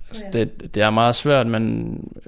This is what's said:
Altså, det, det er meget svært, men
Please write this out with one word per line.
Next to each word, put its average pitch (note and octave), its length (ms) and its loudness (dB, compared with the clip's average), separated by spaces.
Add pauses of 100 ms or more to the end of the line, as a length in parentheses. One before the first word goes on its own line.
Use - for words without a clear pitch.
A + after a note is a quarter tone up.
Altså, G#3+ 240 -12
det, - 420 -2
det - 80 2
er G#2+ 80 6
meget A#2 240 4
svært, C#3 320 2
men A2+ 520 -2 (300)